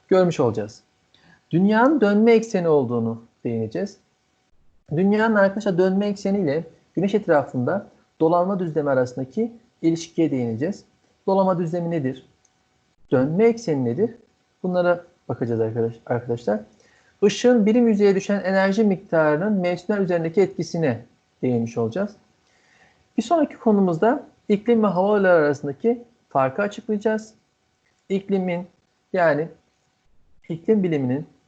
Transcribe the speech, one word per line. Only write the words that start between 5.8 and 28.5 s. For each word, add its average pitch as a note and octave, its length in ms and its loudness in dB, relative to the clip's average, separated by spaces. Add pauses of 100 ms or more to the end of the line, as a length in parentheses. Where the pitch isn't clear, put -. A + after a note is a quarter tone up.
ekseni G3 320 -2
ile E3 260 -2 (300)
güneş G3 200 -2
etrafında D#3+ 720 0 (340)
dolanma F3 380 2
düzlemi D#3 320 -4
arasındaki C3 640 -2 (300)
ilişkiye E3 480 -2
değineceğiz. B2+ 540 -4 (420)
Dolama F#3+ 320 2
düzlemi E3+ 320 -4
nedir? C3 360 -6 (840)
Dönme D3+ 340 2
ekseni E3+ 400 0
nedir? D#3+ 260 -2 (520)
Bunlara F3+ 420 0 (240)
bakacağız A#2 320 -4
arkadaş-, A2+ 460 -2
arkadaşlar. A#2+ 540 -4 (600)
Işığın G#3 440 4
birim A#3 220 4
yüzeye G3+ 260 4
düşen G3 260 -2
enerji F#3+ 440 0
miktarının E3+ 680 0
mevsimler F3+ 480 -2
üzerindeki E3+ 400 0
etkisine E3 640 -2 (380)
değinmiş A#2 360 -2
olacağız. F3 380 -4 (1040)
Bir A3+ 40 -2
sonraki - 360 0
konumuzda G3+ 680 2 (220)
iklim A3 340 2
ve G#3+ 40 2
hava F#3 200 0
olayları F#3 380 4
arasındaki D3 580 -2 (260)
farkı C3 340 0
açıklayacağız. G#3+ 720 -6 (720)
İklimin, F#3+ 580 -4 (460)